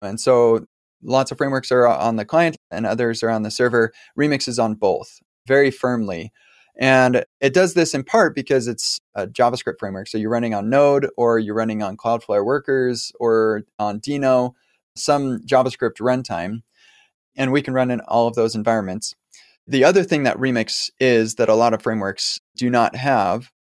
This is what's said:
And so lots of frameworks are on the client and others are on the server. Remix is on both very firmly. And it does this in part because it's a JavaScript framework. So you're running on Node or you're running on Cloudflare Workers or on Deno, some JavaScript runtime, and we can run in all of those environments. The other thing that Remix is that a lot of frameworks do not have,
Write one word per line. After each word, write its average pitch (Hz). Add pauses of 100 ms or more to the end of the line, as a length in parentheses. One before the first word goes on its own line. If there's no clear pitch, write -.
And 104
so 117 (380)
lots 131
of 135
frameworks 135
are 123
on 113
the 107
client 165 (160)
and 104
others 117
are 113
on 110
the 104
server. 120 (260)
Remix 143
is 120
on 110
both 98 (260)
very 135
firmly. 110 (480)
And 127 (160)
it 139
does 180
this 160
in 135
part 175
because 131
it's - (160)
a 98
JavaScript 120
framework. 95
So -
you're 107
running 117
on 104
Node 139
or 117
you're 107
running 110
on 98
Cloudflare 110
Workers 127
or 110 (160)
on 104
Deno, 127 (420)
some 139
JavaScript 127
runtime, 113 (720)
and 135
we 143
can 135
run 127
in 120
all 117
of 113
those 113
environments. 107 (520)
The 131
other 185
thing 151
that 127
Remix 123 (100)
is 113
that 113
a 110
lot 113
of 110
frameworks 101 (160)
do 123
not 120
have, 127 (140)